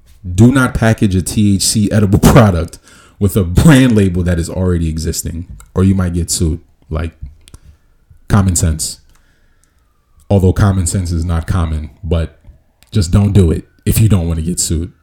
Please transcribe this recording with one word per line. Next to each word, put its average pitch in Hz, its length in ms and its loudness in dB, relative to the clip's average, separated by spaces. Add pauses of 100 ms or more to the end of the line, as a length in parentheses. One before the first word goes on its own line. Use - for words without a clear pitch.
(240)
Do 98 280 4
not 131 220 0
package 113 420 0
a 92 60 0
T 104 340 0
H 92 60 -4
C 104 280 -2
edible 101 280 2
<laughs> - 20 -4
product 90 580 4 (400)
with 101 180 -2
a 104 60 2
brand 123 540 4
label 92 260 0
that 87 160 -2
is 82 100 -4
already 87 400 -2
existing, 80 680 -8 (160)
or 92 80 0
you 95 140 4
might 90 180 -2
get 85 160 -4
sued. 80 300 -2 (280)
Like, 80 280 -6 (1120)
common 95 260 2
sense. 80 460 -4 (1300)
Although 92 240 2
common 95 340 0
sense 92 240 -4
is 85 140 -4
not 82 220 -4
common, 80 440 -4 (140)
but 80 340 -4 (520)
just 90 200 -2
don't 101 220 2
do 90 180 4
it - 160 -6 (200)
if - 140 0
you 110 80 4
don't 92 180 0
want 82 120 -4
to 80 60 -4
get 87 160 -6
sued. 82 320 -4 (100)